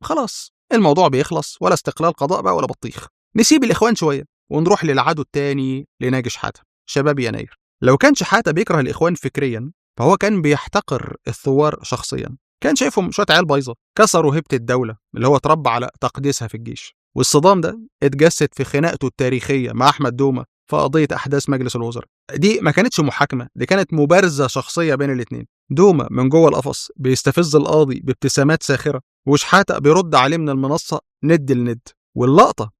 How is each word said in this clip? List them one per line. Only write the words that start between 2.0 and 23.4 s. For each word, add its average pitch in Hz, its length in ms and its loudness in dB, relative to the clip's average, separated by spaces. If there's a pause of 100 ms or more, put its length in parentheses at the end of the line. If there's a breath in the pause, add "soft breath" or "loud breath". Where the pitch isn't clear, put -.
قضاء 165 280 -4
بقى 185 140 -2
ولا 151 120 -2
بطيخ. - 400 -12 (280)
نسيب 269 280 4
الإخوان 226 320 2
شوية 143 280 -2 (280)
ونروح 170 340 2
للعدو 147 360 0
التاني 139 640 -4 (140)
لناجي 127 280 -2
شحاتة، - 320 -10 (280)
شباب 143 300 0
يناير. 110 400 -8 (220)
لو 131 160 4
كان 285 180 4
شحاتة 196 360 0
بيكره 165 280 0
الإخوان 151 360 -2
فكريا، 135 560 -6 (280)
فهو 165 180 4
كان 202 240 0
بيحتقر 147 720 -2 (120)
الثوار 139 560 0
شخصيا، 127 540 -8 (260)
كان 294 120 2
شايفهم 220 360 -2
شوية 208 180 -2
عيال 170 160 4
بايظة، 139 300 -2 (220)
كسروا 165 380 2
هيبة 160 180 -6
الدولة 120 440 -4 (180)
اللي 120 120 -2
هو 143 80 4
اتربى 147 340 0
على 120 200 -2 (120)
تقديسها 131 460 -4
في - 80 -14
الجيش. 117 400 -16 (200)
والصدام 160 460 4
ده 185 180 -6 (240)
اتجسد 143 500 2
في 139 100 -6
خناقته 139 440 -4
التاريخية 127 640 -2
مع 120 180 2
أحمد 131 260 -2
دومة 131 300 0 (240)
في 151 60 -4
قضية 147 380 2
أحداث 139 360 -4
مجلس 131 260 -4
الوزراء. 117 300 -8 (280)
دي 196 280 2
ما 156 100 0
كانتش 202 280 0
محاكمة، 135 560 -2